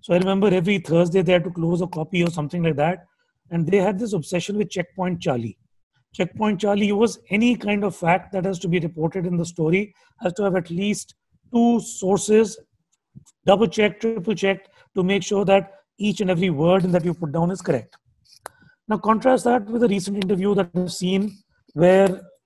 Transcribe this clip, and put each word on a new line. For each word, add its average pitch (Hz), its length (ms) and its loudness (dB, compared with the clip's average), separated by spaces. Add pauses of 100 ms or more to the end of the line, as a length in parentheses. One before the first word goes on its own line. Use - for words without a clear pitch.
So - 140 -2
I 175 40 4
remember 196 300 2
every 185 300 2
Thursday 170 440 2
they 175 100 2
had 175 120 4
to 185 60 -6
close 170 300 -2
a 185 60 -2
copy 165 380 -4
or 170 60 0
something 160 340 -4
like 160 120 0
that. 165 300 -2 (440)
And 170 160 -2
they 190 120 2
had 190 200 0
this 214 140 -4
obsession 180 440 -4
with 208 140 -2
Checkpoint 180 500 -6
Charlie. 120 380 -4 (560)
Checkpoint 214 460 -2
Charlie 202 300 0
was 214 300 0 (100)
any 233 240 2
kind 208 300 -2
of 190 100 -2
fact 180 380 -2
that 190 120 -4
has 190 160 -4
to 185 80 -6
be 170 120 0
reported 165 440 -4
in 175 120 -2
the 170 80 -2
story 175 500 -2 (260)
has 180 120 -2
to 208 100 -4
have 190 140 0
at 170 140 -4
least 196 440 -4 (400)
two 233 240 4
sources, 208 800 0 (840)
double 202 240 4
checked, 208 320 0
triple 220 340 -2
checked 196 360 -2 (260)
to 185 80 0
make 190 180 0
sure 202 220 -2
that 196 300 2 (240)
each 202 220 -2
and 185 100 0
every 180 200 2
word 170 340 2
that 175 200 0
you 175 80 0
put 160 200 -6
down 170 180 0
is 190 100 -8
correct. 127 360 -4 (920)
Now 214 100 -2
contrast 220 460 2
that 240 220 2
with 226 160 -2
a 247 60 4
recent 196 280 -2
interview 196 380 0
that 180 200 0
I've 180 180 -4
seen 196 440 -2 (360)
where 185 500 4 (240)